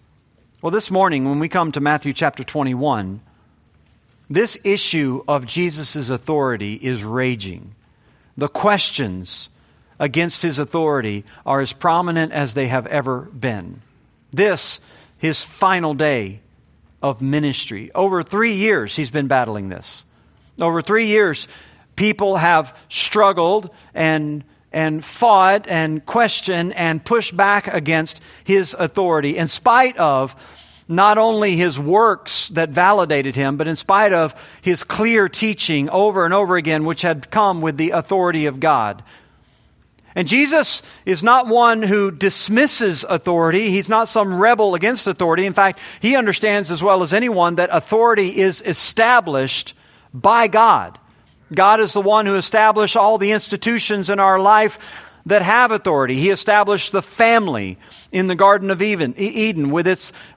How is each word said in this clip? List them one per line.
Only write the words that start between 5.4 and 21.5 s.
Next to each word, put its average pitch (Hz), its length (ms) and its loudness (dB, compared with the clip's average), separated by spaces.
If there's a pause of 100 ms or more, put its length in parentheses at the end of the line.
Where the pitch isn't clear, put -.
Jesus' 151 640 -6
authority 123 640 -4
is 123 300 -6
raging. 107 720 -6 (640)
The 143 120 -4
questions 120 1000 -4 (500)
against 151 440 -4
his 151 160 -4
authority 139 640 -4 (220)
are 135 140 0
as 135 120 -6
prominent 165 600 0
as 139 220 -6
they 135 120 -2
have 123 220 -4
ever 131 320 -4
been. 110 640 -10 (500)
This, 185 480 -2 (360)
his 156 260 -4
final 180 520 -2
day 123 460 -2 (600)
of 131 220 -4
ministry. 135 720 -4
Over 185 300 0
three 220 300 -2
years, 190 420 -2
he's 143 140 -6
been 139 180 -4
battling 110 400 -2
this. - 360 -14 (560)
Over 170 220 0
three 220 240 0
years, 208 400 0 (480)